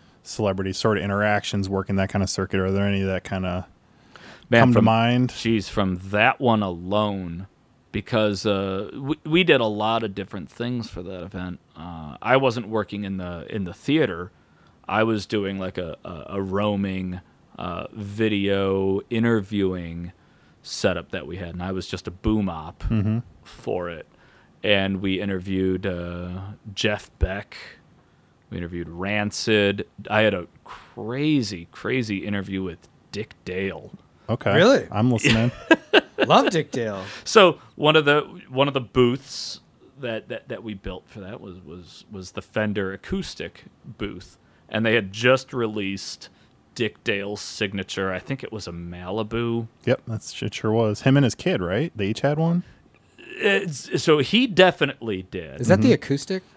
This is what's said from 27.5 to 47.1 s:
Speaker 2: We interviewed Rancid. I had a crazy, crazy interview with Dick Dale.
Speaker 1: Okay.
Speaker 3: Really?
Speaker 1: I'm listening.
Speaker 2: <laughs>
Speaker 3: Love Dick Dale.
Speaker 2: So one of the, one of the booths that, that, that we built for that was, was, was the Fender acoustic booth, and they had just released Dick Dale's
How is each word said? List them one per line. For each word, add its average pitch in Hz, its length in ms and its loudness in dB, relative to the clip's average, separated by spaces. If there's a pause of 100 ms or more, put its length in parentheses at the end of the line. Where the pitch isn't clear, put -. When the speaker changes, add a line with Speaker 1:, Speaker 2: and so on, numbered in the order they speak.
Speaker 2:
We 101 60 -6
interviewed 87 300 -6
Rancid. 101 1000 0 (240)
I 107 120 4
had 107 120 4
a 87 140 -6 (160)
crazy, 113 1080 -4
crazy 110 540 -4
interview 98 380 -4
with 85 240 -10 (240)
Dick 104 220 -8 (100)
Dale. 90 480 -6 (380)
Speaker 1:
Okay. 110 260 2
Speaker 3:
Really? 196 360 6
Speaker 1:
I'm 117 200 4
listening. 117 400 4 (360)
Speaker 2:
<laughs> - 400 2
Speaker 3:
Love 254 240 6
Dick 160 200 0
Dale. 104 320 -4 (220)
Speaker 2:
So 185 340 8 (160)
one 151 200 4
of 156 100 6
the, 147 160 6 (280)
one 131 180 4
of 139 80 0
the 131 60 0
booths - 800 0 (380)
that, 113 300 -8
that, 113 200 -12
that 107 140 -10
we 110 120 -8
built 95 320 -12
for - 140 -18
that 95 200 -14
was, 90 200 -16
was, 82 500 -18
was 92 220 -12
the 101 100 -12
Fender 104 500 -2
acoustic - 720 -8 (200)
booth, 104 540 -12 (320)
and 110 160 -2
they 110 80 4
had 101 180 0
just 123 420 2
released 107 760 -6 (460)
Dick - 280 -4
Dale's 101 380 -4